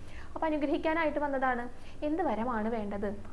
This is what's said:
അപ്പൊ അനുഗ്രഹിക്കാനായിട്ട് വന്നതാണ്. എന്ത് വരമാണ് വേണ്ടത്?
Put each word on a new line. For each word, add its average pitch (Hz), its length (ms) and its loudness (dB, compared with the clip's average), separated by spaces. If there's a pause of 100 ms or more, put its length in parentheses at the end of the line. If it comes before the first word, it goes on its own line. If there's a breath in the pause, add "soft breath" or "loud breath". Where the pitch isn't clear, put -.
(340 loud breath)
അപ്പൊ 320 120 -2
അനുഗ്രഹിക്കാനായിട്ട് 302 760 2
വന്നതാണ്. 262 500 2 (360 loud breath)
എന്ത് 311 180 2
വരമാണ് 220 460 0
വേണ്ടത്? 202 460 -2 (180)